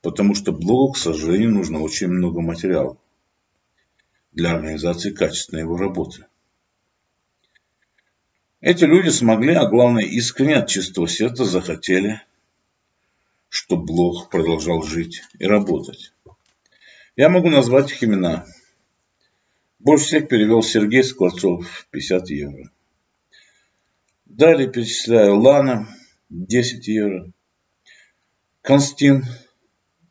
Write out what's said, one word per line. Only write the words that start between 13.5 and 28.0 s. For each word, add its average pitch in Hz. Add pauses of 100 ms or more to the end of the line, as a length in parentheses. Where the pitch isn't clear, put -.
блог 87
продолжал 82
жить 82 (160)
и -
работать. 95 (1040)
Я 139
могу 175
назвать 139
их -
имена. 90 (1300)
Больше 139
всех 151
перевёл 110
Сергей 110
Скворцов, 90
пятьдесят 90
евро. 71 (1500)
Далее 135
перечисляю: 110
Лана, 127 (400)
десять 117
евро. 98 (1300)